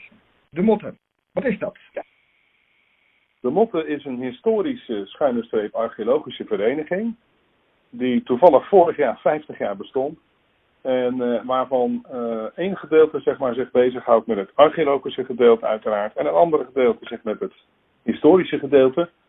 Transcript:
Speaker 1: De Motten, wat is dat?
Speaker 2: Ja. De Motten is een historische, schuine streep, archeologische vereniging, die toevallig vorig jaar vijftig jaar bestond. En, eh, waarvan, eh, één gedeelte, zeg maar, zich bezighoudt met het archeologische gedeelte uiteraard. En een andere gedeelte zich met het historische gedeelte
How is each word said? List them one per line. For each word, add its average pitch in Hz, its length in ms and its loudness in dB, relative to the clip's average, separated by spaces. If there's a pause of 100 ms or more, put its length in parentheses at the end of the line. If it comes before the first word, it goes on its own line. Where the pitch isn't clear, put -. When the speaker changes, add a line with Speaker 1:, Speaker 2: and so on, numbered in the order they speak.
(500)
Speaker 1:
De 156 120 -6
Motten, 208 360 0 (340)
wat 190 140 -4
is 226 140 -2
dat? - 180 -8 (160)
Speaker 2:
Ja. - 100 -10 (1400)
De 123 100 -2
Motten 170 380 0
is 147 180 -6
een 123 160 -8
historische, 127 840 -4
schuine 120 380 -2
streep, 107 320 -4
archeologische 113 720 -4
vereniging, 151 680 -2 (760)
die 120 340 -2
toevallig 131 440 4
vorig 170 300 4
jaar 127 220 -2
vijftig 151 380 -4
jaar 104 200 -6
bestond. 135 420 -6 (600)
En, 127 400 -2
eh, 120 240 -2
waarvan, 127 680 -2
eh, 117 320 -6 (120)
één 185 220 -4
gedeelte, 156 420 4
zeg 135 180 -2
maar, 127 160 -4
zich 123 180 -6
bezighoudt 123 560 2
met 110 100 -2
het 95 180 -8
archeologische 139 720 -4
gedeelte 117 400 2
uiteraard. 107 500 -4
En 151 100 -6
een 147 80 -4
andere 165 320 2
gedeelte 123 400 0
zich - 180 -14
met 104 160 -6
het 95 140 -8 (500)
historische 151 560 2
gedeelte 135 500 4 (200)